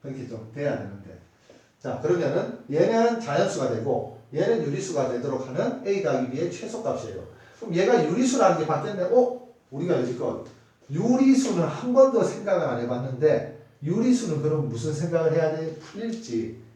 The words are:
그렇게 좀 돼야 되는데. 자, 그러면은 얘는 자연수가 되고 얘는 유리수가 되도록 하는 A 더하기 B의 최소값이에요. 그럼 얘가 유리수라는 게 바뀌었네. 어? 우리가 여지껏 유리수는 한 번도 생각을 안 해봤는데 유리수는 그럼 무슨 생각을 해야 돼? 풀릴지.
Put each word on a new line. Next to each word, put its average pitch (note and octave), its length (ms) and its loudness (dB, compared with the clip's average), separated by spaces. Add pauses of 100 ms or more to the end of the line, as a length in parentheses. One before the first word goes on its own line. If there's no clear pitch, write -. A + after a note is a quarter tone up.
그렇게 B2+ 260 -10
좀 A2+ 260 -12
돼야 C#3+ 220 0
되는데. G2 420 -12 (640)
자, B2 200 -6
그러면은 F3 580 0 (120)
얘는 A3+ 500 0
자연수가 - 500 -2
되고 - 480 -4 (160)
얘는 F#3+ 300 0
유리수가 C#3 460 -2
되도록 B2 380 -4
하는 G3 380 -4
A G3 160 0
더하기 B2+ 280 0
B의 E3 220 -4
최소값이에요. - 720 -6 (380)
그럼 G3+ 140 -6
얘가 G3+ 340 4
유리수라는 F#3+ 500 4
게 D#3 80 0
바뀌었네. F#3 460 -2
어? B3 360 4 (220)
우리가 D3+ 300 0
여지껏 A#2+ 460 -4 (440)
유리수는 A#3 720 4
한 A#3+ 320 -2
번도 C4 300 8
생각을 G3 420 0
안 A#2+ 140 -2
해봤는데 B2+ 840 0 (200)
유리수는 F3 600 0
그럼 D3 260 0
무슨 B2+ 260 -4
생각을 D#3+ 400 0
해야 D#3 200 2
돼? D#3+ 220 -6
풀릴지. A#2+ 880 -6 (140)